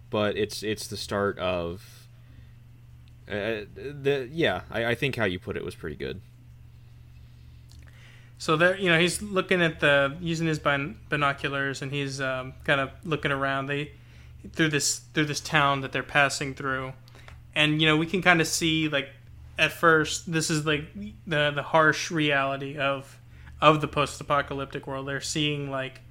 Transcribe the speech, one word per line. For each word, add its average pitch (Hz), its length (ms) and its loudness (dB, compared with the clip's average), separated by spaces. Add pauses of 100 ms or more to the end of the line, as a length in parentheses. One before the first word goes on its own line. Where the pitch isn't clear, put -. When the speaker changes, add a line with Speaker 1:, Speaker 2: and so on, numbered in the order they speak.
(100)
Speaker 1:
but 104 260 0
it's, 104 260 -2
it's 104 240 -4
the 104 100 -8
start 101 440 -2
of, 90 640 -4 (1200)
uh, 104 460 -4
the, 135 560 -2
yeah, 127 400 0
I, 113 160 -2
I 117 80 0
think 135 220 -2
how 117 80 0
you 101 160 0
put 92 160 -8
it 80 80 -6
was 82 100 -8
pretty 80 220 -10
good. 65 240 -8 (2250)
Speaker 2:
So 160 160 2
there, 180 220 4
you 196 100 0
know, 165 100 6
he's 175 220 2
looking 185 400 0
at 165 200 0
the, 139 400 4
using 165 260 -2
his 156 140 0
bin-, 143 360 0 (120)
binoculars, 139 760 -2
and 135 100 -6
he's, 139 280 -4
um, 131 340 -4 (100)
kind 143 160 2
of 135 100 -2 (140)
looking 151 280 -2
around. 135 340 -2
They, 143 260 -6 (600)
through 160 160 2
this, - 320 0 (120)
through 156 120 0
this 147 160 -4
town 139 400 2
that 131 100 -8
they're 131 140 -4
passing 139 500 0
through, 131 380 -4 (640)
and, 151 280 4
you 156 60 6
know, 156 80 6
we 160 100 2
can 175 160 -2
kind 175 180 6
of 156 60 2
see, 160 420 0
like, 139 200 -2 (500)
at 156 140 2
first, 160 580 4
this 160 200 0
is, 151 140 0
like, 151 200 0 (420)
the, 147 240 2
the 143 140 -4
harsh 156 480 4
reality 139 640 0
of, 139 400 -4 (420)
of 151 200 8
the 147 80 -2
post-apocalyptic 139 960 -2
world. 135 220 -8
They're 139 120 -4
seeing, 147 480 -2
like, 131 320 -6 (100)